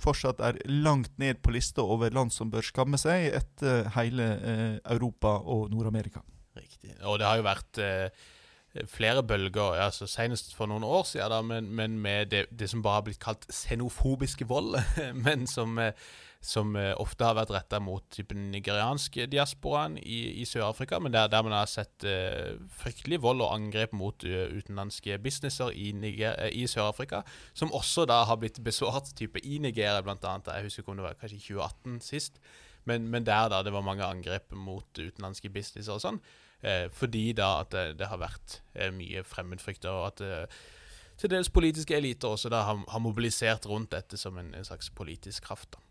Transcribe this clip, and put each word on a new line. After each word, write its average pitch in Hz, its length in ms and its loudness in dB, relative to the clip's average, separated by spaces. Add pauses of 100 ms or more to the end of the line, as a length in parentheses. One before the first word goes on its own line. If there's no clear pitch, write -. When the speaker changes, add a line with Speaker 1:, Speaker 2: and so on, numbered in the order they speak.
Speaker 1:
fortsatt 139 400 2
er 113 160 4 (140)
langt 143 480 6
ned 135 260 2
på 120 80 8
lista 120 320 2
over 113 320 4
land 123 160 4
som 113 180 -2
bør 113 140 0
skamme 135 360 2
seg 170 340 4
etter 123 560 2
hele, 117 400 2 (100)
eh, 110 380 0 (160)
Europa 113 400 2 (100)
og 110 260 0
Nord-Amerika. 110 520 0 (340)
Speaker 2:
Riktig. - 460 -18
Og 104 160 0
det 104 80 4
har 110 100 6
jo 113 60 4
vært, 98 360 0
eh, 95 300 2 (800)
flere 117 360 2
bølger, 98 540 2
ja, 95 100 4
altså 98 220 -4
senest 117 460 -2
for 107 120 -2
noen 107 160 -2
år 160 220 4
siden 104 260 -2
da, 113 120 2
men, 113 280 -2
men 110 300 0
med 101 300 0
det, 101 200 2
det 107 200 -4
som 113 120 -2
bare 101 120 4
har 104 80 4
blitt 107 180 -6
kalt - 280 -6
xenofobisk 127 1000 0
vold, 139 260 0 (240)
<laughs> 131 160 -2
men 131 320 2
som, 113 320 -2
eh, 113 140 4 (480)
som, 104 360 0
eh, 98 220 2
ofte - 260 0
har 113 120 6
vært 110 180 2
rettet 104 280 -2
mot 98 280 -4
typen 101 400 -8
nigerianske 113 800 0
diasporaen 147 680 0
i, 117 440 -6
i - 20 -6
Sør-Afrika, 117 560 -2
men 139 120 -2
der, 110 160 8
der 110 140 6
man 110 100 0
har 104 140 4
sett, - 380 -6
eh, 95 540 -2 (100)
fryktelig 139 540 -4
vold 123 200 4
og - 120 2
angrep 107 380 -2
mot, 101 320 -4
eh, 92 260 0
utenlandske 101 720 -6
businesser 135 480 -2
i 101 220 -6
Niger-, 107 460 -2
eh, 107 140 0
i 120 140 -2
Sør-Afrika, 107 560 -2 (320)
som 160 160 -2
også 151 360 2
da 117 180 8
har 113 120 4
blitt 110 260 -4
besvart 131 520 -2
type - 300 -6
i 143 140 -4
Nigeria, 107 440 2
blant 98 220 -6
annet. 95 280 -4
Jeg 90 120 -4
husker 104 180 -8
ikke - 80 -12
om 98 60 -8
det 95 100 -6
var - 80 -6
kanskje 104 240 -14
i - 80 -18
tjue 101 160 -4
atten 120 380 -8
sist, - 400 -8 (440)
men, 117 240 -2
men 117 160 -2
der 110 240 6
da, 98 140 2
det 101 100 -2
var 101 100 0
mange 98 220 -2
angrep 92 480 -4
mot 95 320 -10 (140)
utenlandske 95 500 -10
businesser 104 460 -8
og 107 100 -6
sånn, 202 160 -4 (420)
eh, 90 300 0
fordi 113 400 0
da 98 280 2
at 98 120 -6
det, 92 140 0 (100)
det 95 120 -4
har 92 120 -6
vært, - 380 -10 (160)
eh, 95 180 -2
mye 92 320 -8
fremmedfrykter, 92 640 -8
og 95 240 -2
at, - 80 -12
eh, 90 240 -6 (720)
til 185 160 0
dels 185 160 2
politiske 160 480 4
eliter 131 320 0
også 107 240 -2
da 117 160 4
har, 104 240 0
har 113 80 -2
mobilisert 113 640 2
rundt 104 300 -4
dette 95 240 -8
som 92 160 -8
en, 87 180 -10
en 95 100 -10
slags - 280 -12
politisk - 560 -12
kraft - 240 -12
da. - 80 -18 (100)